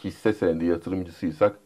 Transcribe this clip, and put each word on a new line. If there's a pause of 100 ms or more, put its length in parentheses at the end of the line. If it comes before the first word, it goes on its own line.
hisse
senedi
yatırımcısıysak